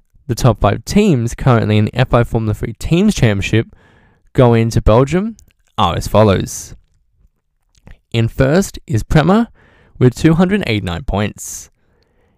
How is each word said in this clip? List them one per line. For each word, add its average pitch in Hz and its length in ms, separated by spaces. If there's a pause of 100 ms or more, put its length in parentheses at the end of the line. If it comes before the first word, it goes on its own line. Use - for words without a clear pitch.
(280)
the 120 80
top 117 240
five 107 260
teams 156 480
currently 107 460
in 107 60
the - 100
F - 180
I 117 100
Formula 110 300
Three 117 200
Teams 190 420
Championship 107 600 (580)
going 117 360
to 110 140
Belgium 147 520 (440)
are 87 180
as - 100
follows. - 680 (1400)
In 113 160
first 143 580
is 113 160
Prema 185 500 (460)
with 127 160
two 160 220
hundred 185 320
eighty-nine 90 380
points. - 680 (680)